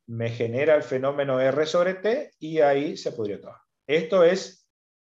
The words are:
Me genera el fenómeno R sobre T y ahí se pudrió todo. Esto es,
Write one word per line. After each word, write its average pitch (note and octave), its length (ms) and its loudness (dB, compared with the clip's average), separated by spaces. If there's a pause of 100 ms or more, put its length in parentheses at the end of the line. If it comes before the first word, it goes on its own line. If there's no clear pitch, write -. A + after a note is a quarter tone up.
Me A#2 220 -4
genera A#2+ 460 2
el D3 80 0
fenómeno C3+ 560 -2
R C3+ 260 2
sobre F3 300 0
T A#3 420 -4
y D#3+ 220 -4
ahí C#3+ 360 2
se - 180 -8
pudrió G2+ 280 -6
todo. - 140 -18 (320)
Esto E3+ 360 2
es, - 460 0 (400)